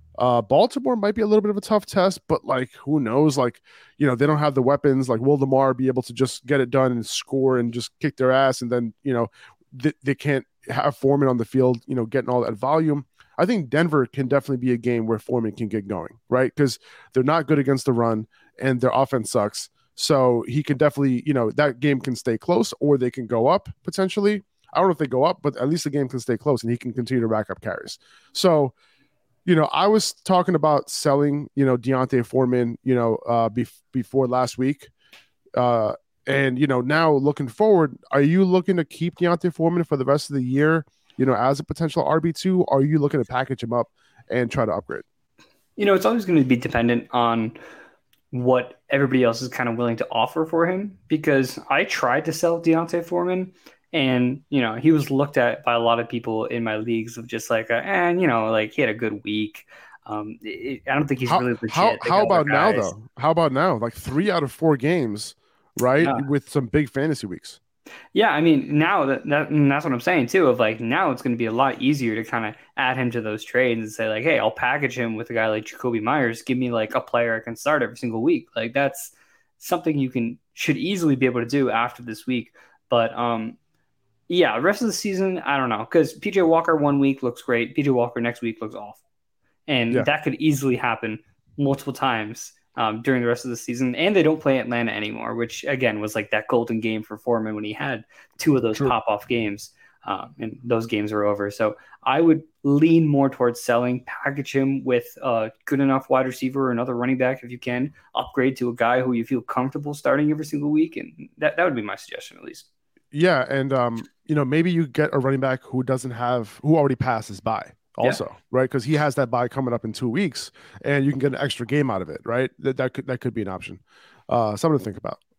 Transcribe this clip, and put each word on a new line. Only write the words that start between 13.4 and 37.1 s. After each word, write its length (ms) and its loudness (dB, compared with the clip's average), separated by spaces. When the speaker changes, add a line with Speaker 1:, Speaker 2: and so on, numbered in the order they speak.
Speaker 1:
think 240 -2
Denver 360 2
can 220 -4
definitely 300 0
be 160 0
a 40 0
game 300 -2
where 120 -2
Foreman 340 -4
can 160 -6
get 180 -6
going, 300 -8
right? 260 0
'Cause 260 0
they're 100 2
not 240 0
good 120 4
against 260 0
the 80 2
run 340 0
and 220 0
their 120 4
offense 380 0
sucks. 380 -2
So 520 2
he 160 -2
can 140 -2
definitely, 480 2
you 80 0
know, 180 0
that 280 0
game 220 2
can 160 -4
stay 200 -2
close 440 0
or 160 4
they 140 -2
can 140 -8
go 220 0
up 220 0
potentially. 600 -2
I 60 0
don't 100 4
know 20 4
if 60 -4
they 100 -2
go 160 0
up, 180 0
but 140 -2
at 140 -2
least 160 -2
the 40 -4
game 200 -2
can 100 -8
stay 180 -2
close 240 0
and 80 -4
he 80 0
can 140 -10
continue 300 -2
to 60 0
rack 220 -2
up 120 -10
carries. 360 -10
So, 400 2
you 100 4
know, 160 4
I 160 2
was 260 2
talking 400 2
about 380 2
selling, 640 0
you 100 2
know, 100 4
Deontay 480 0
Foreman, 600 0
you 100 0
know, 220 2
uh, 220 2
bef-, 320 -6
before 360 0
last 320 -2
week. 300 -4
Uh, 380 2
and, 320 0
you 80 2
know, 140 0
now 300 2